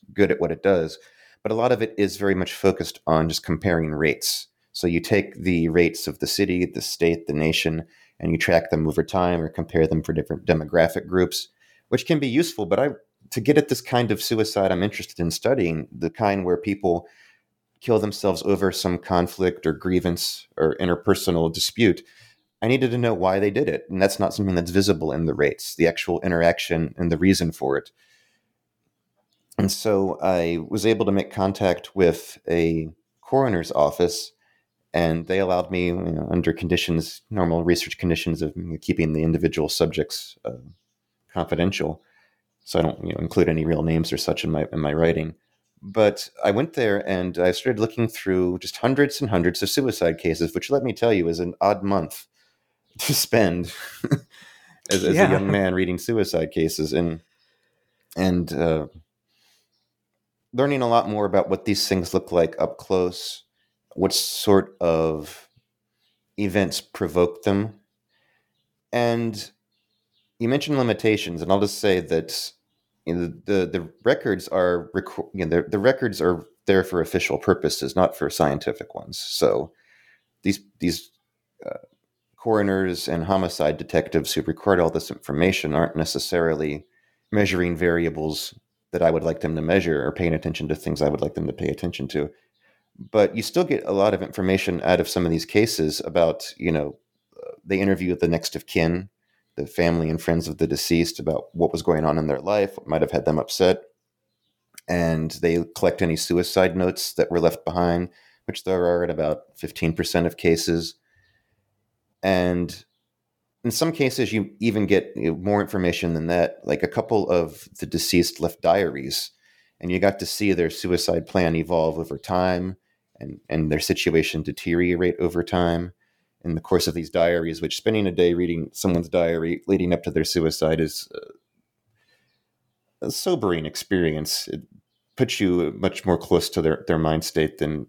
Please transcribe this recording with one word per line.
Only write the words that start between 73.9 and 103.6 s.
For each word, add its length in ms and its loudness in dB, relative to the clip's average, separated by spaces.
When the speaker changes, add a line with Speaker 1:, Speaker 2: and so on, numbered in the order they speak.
Speaker 1:
records 440 0
are 460 0
reco-, 400 -6
you 100 -4
know, 180 2
the, 60 -14
the 100 -2
records 420 0
are 240 2
there 180 4
for 160 -2
official 380 -2
purposes, 560 -2
not 220 2
for 140 -4
scientific 640 -2
ones. 240 -14
So 540 0
these, 180 -2
these, 320 -4
uh, 120 -10
coroners 720 0
and 160 -2
homicide 520 0
detectives 560 0
who 100 -2
record 360 2
all 120 4
this 200 -4
information 640 0
aren't 220 0
necessarily 880 -2
measuring 440 2
variables 800 0
that 100 -2
I 80 6
would 140 2
like 160 -2
them 160 -2
to 40 -4
measure 460 2
or 60 -2
paying 220 0
attention 340 -4
to 80 -2
things 260 -4
I 60 4
would 120 -2
like 140 -4
them 140 -4
to 40 -4
pay 160 -6
attention 400 -6
to. 220 -4
But 380 2
you 60 -2
still 220 0
get 200 -2
a 80 -4
lot 220 2
of 80 -2
information 600 -2
out 160 4
of 100 -2
some 160 0
of 60 2
these 140 0
cases 600 0
about, 520 0
you 160 0
know, 240 -2
uh, 140 -16
they 160 -2
interview 360 0
the 120 2
next 280 -2
of 100 -14
kin, 420 0
the 100 -6
family 420 0
and 120 -4
friends 280 -2
of 100 -8
the 80 2
deceased, 540 0
about 340 -6
what 160 2
was 120 -4
going 220 2
on 140 2
in 100 0
their 120 -2
life, 360 0
what 120 -14
might 140 0
have 80 2
had 140 4
them 140 4
upset. 440 4